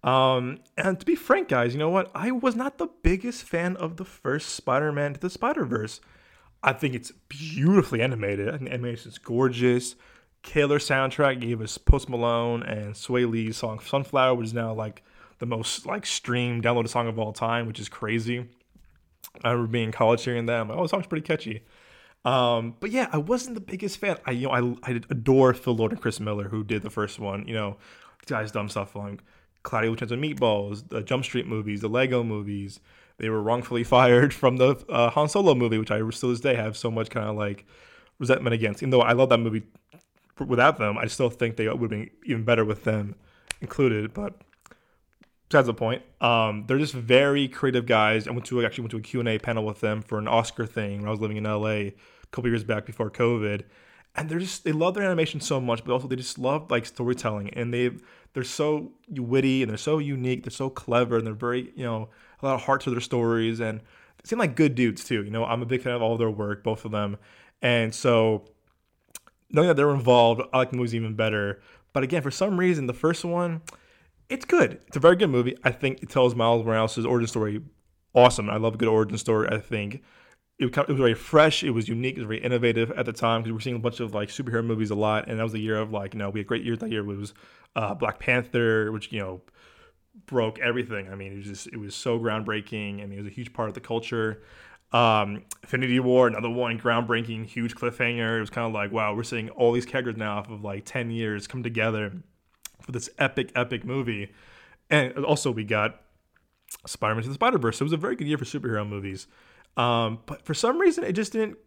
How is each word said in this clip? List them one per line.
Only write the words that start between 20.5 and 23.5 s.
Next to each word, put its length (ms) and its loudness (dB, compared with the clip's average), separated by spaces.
I'm 80 -6
like, 100 -6
"Oh, 40 0
the 60 0
song's 180 -2
pretty 180 -6
catchy." 380 -4
Um, 560 2
but 100 -6
yeah, 220 0
I 60 0
wasn't 360 -2